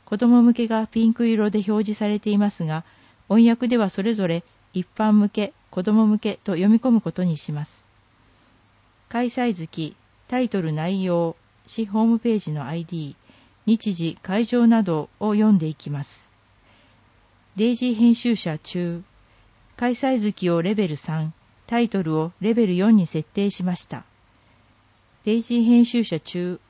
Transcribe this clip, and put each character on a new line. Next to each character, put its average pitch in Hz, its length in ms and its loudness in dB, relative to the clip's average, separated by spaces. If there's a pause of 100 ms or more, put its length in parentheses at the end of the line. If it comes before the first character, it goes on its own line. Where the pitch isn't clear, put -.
子 208 140 -6
ど 240 100 2
も 240 140 6
向 240 100 6
け 233 160 -2
が 220 180 -2
ピ 226 220 0
ン 226 60 2
ク 233 120 -2
色 214 220 0
で 214 180 -2
表 214 200 0
示 214 80 -4
さ 208 120 -4
れ 208 140 -2
て - 80 -6
い 208 80 0
ま 208 140 2
す - 140 -8
が、 156 200 -6 (460)
音 226 160 6
訳 233 220 2
で 240 100 2
は 208 100 2
そ 190 140 -6
れ 226 100 -2
ぞ 208 140 -2
れ 170 180 -2 (300)
一 180 200 -4
般 214 180 2
向 208 180 4
け、 214 240 -4 (160)
子 185 120 -6
ど 208 120 0
も 220 120 6
向 214 120 2
け 208 160 -4 (100)
と 196 80 -4
読 180 160 0
み 226 120 6
込 262 100 0
む 233 100 4
こ 165 120 -6
と 185 120 -4
に 165 140 -2
し - 140 -10
ま 147 120 -6
す。 - 240 -20 (1200)
開 240 220 -2
催 240 240 -2
月、 160 420 -10 (320)
タ 247 120 -2
イ 247 100 -2
ト 196 100 -2
ル 160 120 -4
内 180 320 -4
容、 170 320 -2 (300)
市 226 200 -6
ホ 208 160 -2
ー - 20 4
ム 226 140 2
ペ 226 180 0
ー - 40 0
ジ 156 120 -8
の 147 140 -8
ア 143 80 -8
イ 170 100 -6
デ 160 80 -14
ィ 156 180 -8
ー、 - 40 -18 (500)
日 214 300 0
時、 165 280 -6
会 202 220 -2
場 240 220 2
な 226 160 6
ど 160 260 -2 (120)
を 208 140 -2
読 214 180 4
ん 202 60 4
で 156 80 -2
い 156 80 -6
き - 140 -16
ま 143 160 -8
す。 - 260 -20 (1300)
デ 220 140 0
イ 240 60 -2
ジ 247 140 -2
ー 233 40 0
編 233 200 4
集 233 220 -2
者 156 220 -6
中、 175 440 -8 (760)
開 240 180 -2
催 262 240 0
月 208 320 -2
を 170 100 2
レ 185 140 -2
ベ 202 140 -2
ル 151 80 -6
三、 160 360 -6 (340)
タ 233 140 -2
イ 240 80 0
ト 196 140 -4
ル 160 140 -2
を 160 240 -4
レ 208 120 0
ベ 226 140 2
ル 180 100 0
四 208 180 4
に 185 120 4
設 156 200 -6
定 196 240 -4
し - 140 -10
ま 180 120 -4
し - 100 -16
た。 - 180 -14 (1200)
デ 214 120 0
イ 233 60 -2
ジ 240 180 -2
ー 233 40 4
編 240 220 6
集 233 180 -2
者 160 160 -6
中、 180 500 -8